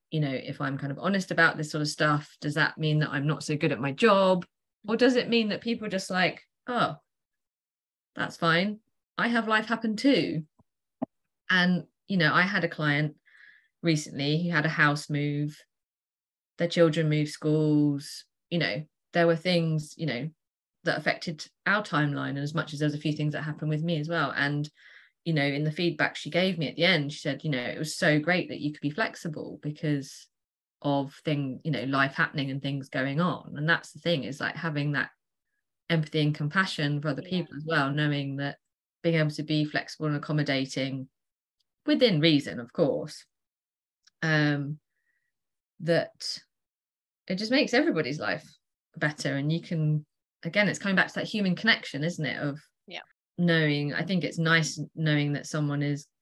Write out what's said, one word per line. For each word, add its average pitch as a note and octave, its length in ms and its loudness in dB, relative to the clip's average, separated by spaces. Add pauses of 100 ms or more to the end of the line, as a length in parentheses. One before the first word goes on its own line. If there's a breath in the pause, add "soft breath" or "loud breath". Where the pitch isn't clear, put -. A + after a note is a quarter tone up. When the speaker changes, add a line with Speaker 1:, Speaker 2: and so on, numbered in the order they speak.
(100)
Speaker 1:
you F#3 100 0
know, C#3+ 120 0
if C3+ 280 -8
I'm C#3 180 -4
kind C#3+ 140 -6
of C#3+ 80 -8
honest F#3+ 320 -2
about E3 240 4
this D3+ 160 -4
sort D#3 100 -2
of D3+ 60 0
stuff, D3+ 520 0
does D3 140 -4
that D#3 240 0
mean D3+ 220 2
that D3+ 100 0
I'm C#3+ 160 -4
not D#3 180 -2
so D3 120 -2
good D#3+ 160 0
at G#2+ 80 -2
my C#3 120 -2
job? F#3+ 540 4 (420)
Or A3 80 2
does B3 200 6
it A3 120 2
mean A3+ 200 2
that G3 140 -4
people A3+ 260 -4
just F#3 220 -6
like, F3+ 320 0 (260)
'Oh, G3+ 280 0 (1160)
that's - 220 -6
fine. F3+ 440 2 (380)
I G#3 100 0
have A3+ 200 0
life A3 180 2
happen A3+ 300 -2
too.'" F#3 500 2 (1040)
And, F3+ 360 4 (220)
you G3 80 0
know, D3+ 180 6
I E3+ 80 6
had F#3 220 2
a E3+ 40 0
client D3+ 480 0 (680 soft breath)
recently D3+ 640 0
who F3 60 0
had D#3 160 2
a D#3+ 40 0
house D3+ 400 2
move, D3 460 -2 (1040)
their E3+ 100 2
children E3 400 4
moved D3+ 220 2
schools, D3+ 920 2 (260)
you F3 80 0
know, A#2+ 260 -2 (280)
there E3+ 160 4
were E3+ 80 6
things, D#3+ 600 0
you E3 100 -4
know, C3 240 -4 (540)
that E3 140 0
affected - 480 -4 (200)
our G3+ 160 2
timeline, C#3+ 480 0
and C#3 100 -4
as D3 140 -4
much - 180 -4
as C#3+ 80 -8
there's D3 140 0
a D3 40 -6
few D3+ 140 -2
things D3+ 220 -2
that - 80 -6
happened D3+ 280 -4
with D3+ 140 -2
me E3+ 160 0
as D3 80 -6
well. D#3+ 280 -2
And, D3 320 -2 (560 loud breath)
you E3+ 100 -2
know, C#3+ 120 2
in C#3+ 180 -2
the D#3 80 0
feedback D#3+ 440 0
she - 140 -10
gave F3 280 0
me C#3+ 100 -2
at - 80 -8
the D#3 80 2
end, D3+ 280 2
she - 80 -14
said, C#3 240 -6
you D#3+ 60 -2
know, B2+ 120 -2
"It A2 160 -6
was D3+ 180 -6
so D3+ 240 4
great E3+ 300 0
that - 100 -10
you D3 120 -4
could - 100 -16
be D3 80 -4
flexible F3 720 -6
because D3 640 -6 (540)
of C#3 320 -2 (100)
thing, C#3+ 400 -2
you E3 80 -2
know, A2+ 120 -2
life C3+ 300 0
happening C#3 360 -2
and C3+ 120 -6
things C#3 260 -4
going C#3 320 -2
on." D#3+ 360 -2
And D3 120 0
that's - 240 0
the D3+ 80 -20
thing, D#3 240 0
is, B2 160 -8
like, - 160 -4
having D3 360 -2
that C#3 180 -2 (800)
empathy D#3+ 320 2
and D3 120 2
compassion D3 680 -2
for D#3 60 -2
other C#3 140 -4
Speaker 2:
Yeah. - 80 -16
Speaker 1:
people F3 260 -4
as D3 100 -10
well, D3+ 260 2
knowing C#3+ 440 0
that C#3 220 -6 (440)
being E3 140 4
able D#3 140 2
to D3+ 140 -6
be D3+ 200 2
flexible - 420 -4
and D3+ 100 0
accommodating C3+ 920 -2 (800)
within A#3 340 4
reason, C#3+ 400 4
of B2 120 -14
course, B2 520 -2 (1000)
um, D3+ 560 2 (1040)
that - 600 -2 (880)
it F#3+ 80 -2
just G#3+ 160 -6
makes B3+ 220 2
everybody's F#3+ 460 2
life G#2 260 -4 (500)
better, D3 400 -2
and C#3+ 160 0
you E3+ 100 0
can D3+ 440 0 (400)
again, G3+ 220 2
it's - 100 -2
coming G3 180 -2
back F#3 120 2
to - 60 -16
that F#3+ 120 -4
human F#3+ 300 -2
connection, A3 480 0
isn't E3+ 200 -4
it? B2 140 -4
Of C#3+ 200 -4 (280)
Speaker 2:
Yeah. F3 140 -14 (380)
Speaker 1:
knowing, D3+ 560 2
I - 80 -2
think F3+ 220 0
it's - 140 -4
nice D#3+ 420 2 (140)
knowing D3 400 2
that - 120 -6
someone D3 360 -2
is, C#3+ 240 -4 (160)